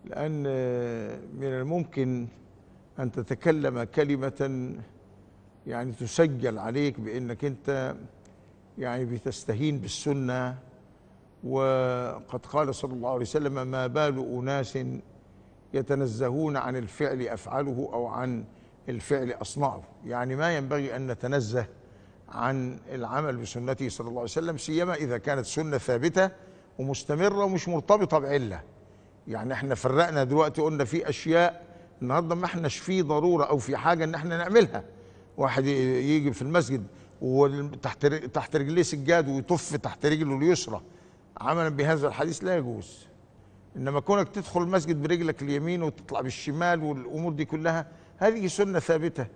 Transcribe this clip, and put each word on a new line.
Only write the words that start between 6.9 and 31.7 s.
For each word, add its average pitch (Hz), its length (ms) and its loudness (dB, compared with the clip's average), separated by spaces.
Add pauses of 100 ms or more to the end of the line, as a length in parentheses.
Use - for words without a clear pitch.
بأنك 117 460 -6
أنت 135 500 -4 (840)
يعني 123 280 -4
بتستهين 120 720 -2
بالسنة، 127 760 -2 (880)
وقد 127 1040 0
قال 147 300 0
صلى 127 180 -6
الله 120 160 -4
عليه 127 120 0
وسلم: 135 460 -2
"ما 131 200 -2
بال 131 520 0
أناس 135 380 -2 (960)
يتنزهون 135 840 0
عن 127 180 -2
الفعل 127 520 -2
أفعله 127 680 -4
أو 120 140 -2
عن 120 360 -4 (460)
الفعل 127 420 -2 (100)
أصنعه". 117 400 -4 (240)
يعني 123 300 -2
ما 160 220 2
ينبغي 139 380 -2
أن 131 120 -4
نتنزه 123 580 0 (640)
عن 127 480 -2 (160)
العمل 127 440 -2
بسنته 120 520 -4
صلى 117 180 -8
الله 120 120 -6
عليه 117 120 -6
وسلم، 165 260 -4
سيما 170 360 -2
إذا 135 240 -2
كانت 131 280 -2
سنة 151 320 -2
ثابتة 165 520 2 (500)
ومستمرة 160 640 2
ومش 190 260 0
مرتبطة 170 500 4
بعلة. 131 420 0 (680)
يعني 110 260 -4
احنا 127 220 0
فرقنا 143 480 4
دلوقتي، 151 380 4
قلنا 151 240 2
في 156 240 -2
أشياء 170 560 4 (360)